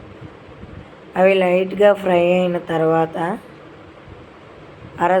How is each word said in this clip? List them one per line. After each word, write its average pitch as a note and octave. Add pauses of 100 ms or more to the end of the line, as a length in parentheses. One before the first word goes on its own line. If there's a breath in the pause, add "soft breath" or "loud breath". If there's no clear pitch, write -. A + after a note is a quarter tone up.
(1200)
అవి F#3+ (100)
లైట్గా F#3+ (100)
ఫ్రై F3+ (140)
అయిన F3 (120)
తర్వాత D#3+ (1900)
అర F#3